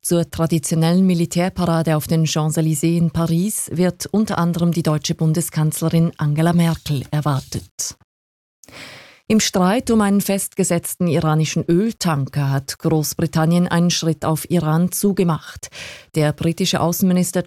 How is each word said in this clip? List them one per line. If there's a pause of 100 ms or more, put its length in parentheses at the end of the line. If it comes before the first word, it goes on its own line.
Zur
traditionellen
Militärparade
auf
den
Champs-Élysées
in
Paris
wird
unter
anderem
die
deutsche
Bundeskanzlerin
Angela
Merkel
erwartet. (1300)
Im
Streit
um
einen
festgesetzten
iranischen
Öltanker
hat
Großbritannien
einen
Schritt
auf
Iran
zugemacht. (440)
Der
britische
Außenminister